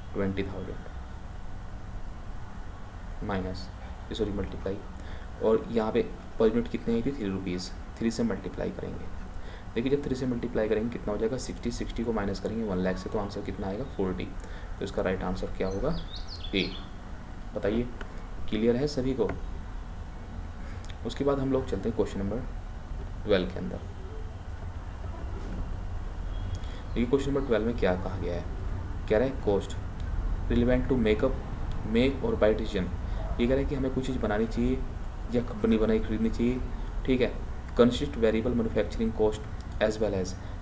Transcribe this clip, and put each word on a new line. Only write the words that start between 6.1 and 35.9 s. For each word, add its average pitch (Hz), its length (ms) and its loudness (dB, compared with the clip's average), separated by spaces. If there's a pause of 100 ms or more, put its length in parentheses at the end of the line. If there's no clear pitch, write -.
per 110 120 8
unit 120 160 2
कितने 117 260 0
आई 117 80 2
थी? 123 100 0
थ्री 101 160 -2
रुपीज, 92 440 -2 (260)
थ्री 113 120 2
से 117 120 -2
multiply 95 480 -2
करेंगे। - 340 -6 (680)
देखिए, 131 220 4
जब 143 80 -2
थ्री 131 100 2
से 127 120 0
multiply 117 420 0
करेंगे 110 220 2
कितना - 220 -2
हो 104 60 0
जाएगा? 113 180 2
सिक्सटी, - 340 -4
सिक्सटी 117 340 -2
को 117 80 2
minus 98 280 0
करेंगे 110 240 -2
वन 98 120 0
लाख 92 200 2
से, - 140 -6
तो 110 80 -2
answer 101 220 -2
कितना 98 260 -4
आएगा? 104 180 -2
फ़ोर्टी। 92 400 -2 (540)
तो - 60 -2
इसका 98 180 -2
right 95 200 0
answer 92 240 -2
क्या 95 220 -2
होगा? 117 300 0 (560)
ए। 87 180 2 (840)
बताइए, 110 280 2 (640)
clear 113 280 4
है 139 100 2
सभी 131 280 0
को? 107 160 2 (1800)
उसके 113 180 -2
बाद 143 140 4
हम 135 140 2
लोग 131 160 2
चलते 113 200 0
हैं 117 80 0
question 104 220 2
number 98 180 0 (880)
twelve 92 260 4
के 92 80 -6
अंदर। 92 180 -4 (3000)
देखिए, 117 180 2
question 139 240 4
number 139 160 2
twelve 110 200 4
में 117 120 0
क्या 92 160 4
कहा 92 240 -2
गया 87 160 -2
है, 85 100 -2 (640)
कह 107 100 6
रहा 127 100 6
है - 140 -2
cost 98 280 2 (840)
relevant 123 360 6
to - 40 4
make 110 320 6
up, 131 80 4 (600)
make 127 300 6
or 117 100 2
buy 107 200 6
decision। 110 320 2 (560)
ये 120 60 6
कह 131 80 6
रहा 135 40 4
है 139 60 2
कि 139 100 0
हमें 131 200 0
कुछ 131 120 0
चीज़ 127 120 0
बनानी 107 280 2
चाहिए 123 320 2 (540)
या 117 100 4
company 110 360 4
बनाई 110 200 6